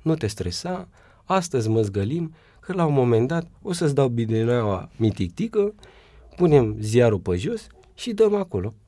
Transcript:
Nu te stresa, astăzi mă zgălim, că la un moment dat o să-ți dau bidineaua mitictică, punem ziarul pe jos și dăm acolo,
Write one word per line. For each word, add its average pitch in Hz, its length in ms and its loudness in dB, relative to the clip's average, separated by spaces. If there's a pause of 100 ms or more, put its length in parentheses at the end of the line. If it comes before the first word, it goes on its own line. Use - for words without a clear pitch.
Nu 160 140 0
te 117 120 -4
stresa, 104 600 -6 (360)
astăzi 156 460 -2
mă 113 120 2
zgălim, 107 520 -4 (260)
că - 140 -10
la 180 120 0
un 147 80 0
moment 123 340 4
dat 165 200 -4 (140)
o 208 100 -8
să-ți 156 240 0
dau 139 120 4
bidineaua 113 880 -2
mitictică, 202 800 -2 (600)
punem 139 440 4
ziarul 110 400 4
pe 90 160 -2
jos 190 320 -6 (260)
și 240 200 -8
dăm 208 220 2
acolo, 110 380 -6 (140)